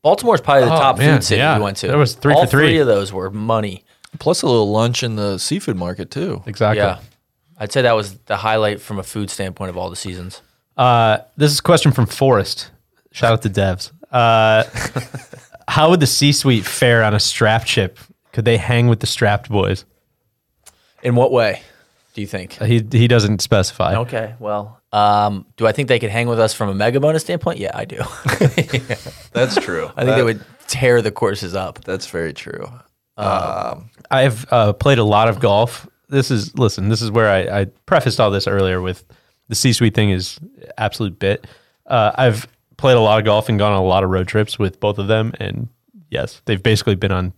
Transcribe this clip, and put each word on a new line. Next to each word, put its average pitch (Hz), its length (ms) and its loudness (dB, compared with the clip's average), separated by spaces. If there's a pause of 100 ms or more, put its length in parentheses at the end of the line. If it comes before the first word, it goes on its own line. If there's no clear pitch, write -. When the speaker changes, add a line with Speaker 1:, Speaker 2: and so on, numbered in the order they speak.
Speaker 1:
Baltimore's 202 380 2
probably 139 260 4
the 160 80 2
Speaker 2:
Oh, 160 40 2
Speaker 1:
top 135 200 2
Speaker 2:
man, 143 180 4
Speaker 1:
food 98 80 0
city - 160 0
Speaker 2:
yeah. 147 160 2
Speaker 1:
we 104 80 0
went 98 140 -4
to. - 100 -6
Speaker 2:
There 143 100 0
was 131 160 2
three 143 200 2
Speaker 1:
All 160 100 6
Speaker 2:
for - 60 0
three. 147 180 4
Speaker 1:
three 160 100 2
of 143 80 2
those 101 260 0
were 95 180 -6
money. 107 540 -4 (360)
Speaker 3:
Plus - 220 -2
a 143 40 -2
little 110 240 2
lunch 113 320 0
in 113 140 -6
the 101 220 -4
seafood - 380 -6
market, 90 360 -8
too. 170 340 -6
Speaker 2:
Exactly. 107 380 0
Speaker 1:
Yeah. 92 160 -4 (580)
I'd 107 140 -10
say 135 100 0
that 117 140 4
was 101 180 -6 (120)
the 104 100 -4
highlight 107 440 -2
from 104 200 -10
a - 20 -12
food 101 260 -8
standpoint 95 420 -10
of 87 60 -12
all 90 140 -8
the 90 60 -14
seasons. 90 440 -12 (360)
Speaker 2:
Uh, 117 420 2 (180)
this 147 140 2
is 143 80 -2
a - 40 -6
question 156 280 4
from 120 160 0
Forrest. - 640 0 (400)
Shout 117 220 0
out 110 100 0
to 104 80 -2
Devs. 95 400 -2 (220)
Uh, 113 520 4 (920)
<laughs> - 140 -18
how 156 220 4
would 180 100 4
the 135 60 4
C-suite 135 580 2
fare 117 400 2
on 104 100 2
a 101 60 2
strap 113 440 0
chip? - 340 -4 (340)
Could 113 120 -4
they 117 120 4
hang 120 320 2
with 113 120 2
the - 60 -4
strapped 104 440 0
boys? 98 340 -2 (1160)
Speaker 1:
In 123 120 0
what 127 180 4
way, 110 300 0 (520)
do 110 60 -12
you 98 60 -6
think? - 340 -12
Speaker 2:
Uh, 104 40 -4
he, 110 280 2
he 120 160 4
doesn't 104 320 2
specify. 95 560 0
Speaker 1:
Okay, 117 420 -6
well, 104 420 -8 (120)
um, 104 540 2 (100)
do 110 100 0
I 110 60 4
think 139 160 -4
they 123 100 2
could 110 120 -4
hang 117 180 -2
with 117 120 -2
us 110 140 2
from 107 160 -4
a 95 40 -6
mega 117 260 0
bonus 156 220 0
standpoint? 175 360 -6
Yeah, 98 160 -6
I - 100 -10
do. - 180 -10 (120)
<laughs> - 160 -6 (1000)
Speaker 3:
That's 123 240 0
true. 82 300 -4 (100)
Speaker 1:
I - 80 -2
think 123 120 2
they - 0 -
Speaker 3:
That 123 80 2
Speaker 1:
would 113 200 -2 (220)
tear 123 360 2
the 98 100 -2
courses 98 420 -4
up. 95 300 -8
Speaker 3:
That's 95 240 -8
very 82 240 -6
true. - 360 -14 (480)
Speaker 1:
Um, 104 100 -6
Speaker 3:
Um, - 640 -6 (200)
Speaker 2:
I've, 131 420 0
uh, 107 200 4
played 135 260 2
a 113 60 2
lot 107 240 4
of 104 120 -2
golf. 110 460 0 (220)
This 139 220 -2
is, 101 280 -4
listen, 101 300 0
this 117 140 0
is 110 80 -6
where 110 180 2
I, 95 320 0
I 98 40 0 (220)
prefaced 143 340 0
all 107 100 4
this 98 180 -2
earlier 95 320 0
with 92 240 -8 (440)
the 113 60 -6
C-suite 120 400 2
thing 104 160 2
is 92 280 -4 (400)
absolute 104 400 -6
bit. 101 280 -2 (400)
Uh, 110 280 2
I've 120 320 0 (300)
played 131 200 4
a 117 40 4
lot 110 180 4
of 104 60 0
golf 107 240 2
and 107 100 0
gone 104 140 2
on 98 60 0
a 92 60 0
lot 95 200 2
of 92 60 -2
road 92 180 0
trips 107 300 -2
with 95 220 -4
both 104 180 -2
of 98 100 -6
them, 110 300 0
and 107 300 -8 (420)
yes, - 360 -8
they've 98 160 -2
basically 107 320 0
been 98 180 -2
on 92 260 -4